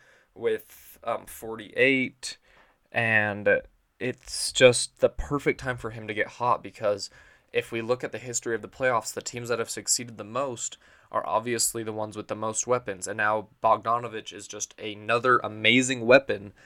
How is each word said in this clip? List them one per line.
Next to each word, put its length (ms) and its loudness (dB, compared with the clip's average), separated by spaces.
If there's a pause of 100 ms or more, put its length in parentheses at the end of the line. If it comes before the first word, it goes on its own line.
(340)
with, 680 -4
um, 220 -6
forty-eight, 1120 0 (560)
and 720 2 (360)
it's 540 -6
just 480 6
the 80 4
perfect 500 -2
time 200 -6
for 120 -8
him 160 -12
to 80 -6
get 120 0
hot, 360 0
because 460 -2 (460)
if 180 -2
we 80 -2
look 240 -2
at 80 -8
the 60 -10
history 360 -4
of 60 -2
the 80 -12
playoffs, 460 0
the 80 -8
teams 260 -10
that 100 0
have 120 -4
succeeded 480 -4
the 60 -12
most 520 -6 (340)
are 160 -2
obviously 560 -2
the 100 -6
ones 240 -8
with 120 -10
the 80 -6
most 300 -4
weapons, 420 -2
and 80 -8
now 320 0 (160)
Bogdanovich 680 0
is 140 -14
just 320 -12
another 600 2
amazing 680 2
weapon 460 6 (140)